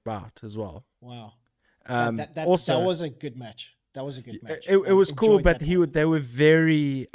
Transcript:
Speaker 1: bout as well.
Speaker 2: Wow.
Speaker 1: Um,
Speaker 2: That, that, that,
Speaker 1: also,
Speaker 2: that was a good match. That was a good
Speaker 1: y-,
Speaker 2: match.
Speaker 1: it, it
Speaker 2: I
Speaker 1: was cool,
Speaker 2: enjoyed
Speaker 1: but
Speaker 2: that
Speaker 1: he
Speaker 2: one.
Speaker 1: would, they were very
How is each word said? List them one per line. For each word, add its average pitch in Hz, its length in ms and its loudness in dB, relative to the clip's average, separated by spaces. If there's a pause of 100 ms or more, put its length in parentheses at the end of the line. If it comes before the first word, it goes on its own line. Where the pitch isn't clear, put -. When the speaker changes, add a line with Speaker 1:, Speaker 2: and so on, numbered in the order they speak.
Speaker 1:
bout 107 400 -12
as 104 140 -12
well. 107 260 -12 (160)
Speaker 2:
Wow. 120 340 -20 (520)
Speaker 1:
Um, 120 320 -2
Speaker 2:
That, 147 120 -8
that, - 60 -20
that, 160 120 -4
Speaker 1:
also, 170 320 0
Speaker 2:
that 175 60 -2
was 180 160 -2
a 160 80 -6
good 127 280 -14
match. 113 380 -18 (180)
That - 100 -12
was 139 140 -12
a 123 60 -16
good 113 180 -16
Speaker 1:
y-, - 120 -16
Speaker 2:
match. - 140 -12
Speaker 1:
it, 190 100 4
it 190 120 0
Speaker 2:
I 196 40 4
Speaker 1:
was 190 180 4
cool, 208 260 4
Speaker 2:
enjoyed 180 60 0
Speaker 1:
but 170 160 4
Speaker 2:
that 147 60 -8
Speaker 1:
he 175 120 0
Speaker 2:
one. 180 40 4
Speaker 1:
would, 147 120 0
they 156 120 2
were 160 140 2
very 147 960 2